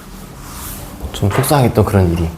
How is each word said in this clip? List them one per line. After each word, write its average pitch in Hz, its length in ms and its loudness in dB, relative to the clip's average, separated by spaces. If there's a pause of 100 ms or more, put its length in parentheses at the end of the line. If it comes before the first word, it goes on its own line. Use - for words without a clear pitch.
(1120)
좀 - 180 0
속상했던 127 540 4
그런 92 280 4
일이. 85 140 0 (120)